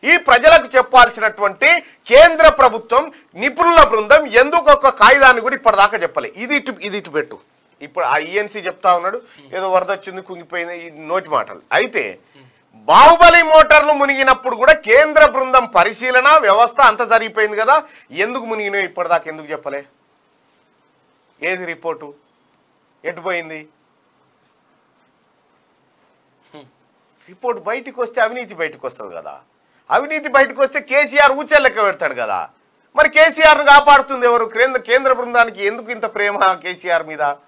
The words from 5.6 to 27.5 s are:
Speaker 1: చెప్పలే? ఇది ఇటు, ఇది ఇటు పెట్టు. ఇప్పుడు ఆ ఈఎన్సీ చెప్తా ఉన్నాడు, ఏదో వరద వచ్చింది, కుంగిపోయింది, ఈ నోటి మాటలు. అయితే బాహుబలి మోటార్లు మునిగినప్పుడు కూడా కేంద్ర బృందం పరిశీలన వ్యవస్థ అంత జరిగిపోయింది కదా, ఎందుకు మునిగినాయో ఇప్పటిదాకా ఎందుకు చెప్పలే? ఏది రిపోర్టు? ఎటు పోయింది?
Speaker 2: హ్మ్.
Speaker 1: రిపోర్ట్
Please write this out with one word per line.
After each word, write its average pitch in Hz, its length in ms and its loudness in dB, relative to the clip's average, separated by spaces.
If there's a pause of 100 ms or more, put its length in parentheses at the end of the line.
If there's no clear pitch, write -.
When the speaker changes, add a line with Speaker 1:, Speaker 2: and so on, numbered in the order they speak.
Speaker 1:
చెప్పలే? 160 380 -8
ఇది 247 200 -6
ఇటు, 269 240 -6
ఇది 196 180 -10
ఇటు 170 120 -16
పెట్టు. 143 280 -8 (440)
ఇప్పుడు 151 220 -8
ఆ 135 120 -2
ఈఎన్సీ 202 440 -6
చెప్తా 180 360 -2
ఉన్నాడు, 196 260 -8 (320)
ఏదో 190 180 -6
వరద 180 180 -2
వచ్చింది, 190 320 -12
కుంగిపోయింది, 170 640 -14
ఈ 170 40 -20
నోటి 156 380 -8
మాటలు. 104 320 -6 (120)
అయితే 160 460 -6 (680)
బాహుబలి 330 540 6
మోటార్లు 302 500 4
మునిగినప్పుడు 269 640 -2
కూడా 262 160 4
కేంద్ర 302 580 2
బృందం 254 340 -2
పరిశీలన 233 640 -2 (100)
వ్యవస్థ 233 420 0
అంత 240 300 2
జరిగిపోయింది 220 460 -2
కదా, 262 260 0 (280)
ఎందుకు 226 340 -6
మునిగినాయో 202 400 -8
ఇప్పటిదాకా 170 460 -6
ఎందుకు 156 220 -18
చెప్పలే? 143 320 -12 (1600)
ఏది 185 240 -8
రిపోర్టు? 160 480 -12 (880)
ఎటు 170 160 -12
పోయింది? 165 480 -12 (2750)
Speaker 2:
హ్మ్. 143 100 -20 (640)
Speaker 1:
రిపోర్ట్ 233 340 -10